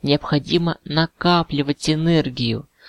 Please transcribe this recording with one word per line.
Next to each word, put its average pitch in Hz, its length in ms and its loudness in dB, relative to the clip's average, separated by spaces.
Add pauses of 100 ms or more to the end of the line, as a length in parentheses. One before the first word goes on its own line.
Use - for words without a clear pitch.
Необходимо 147 800 0
накапливать 156 1040 -2
энергию. 147 760 0 (200)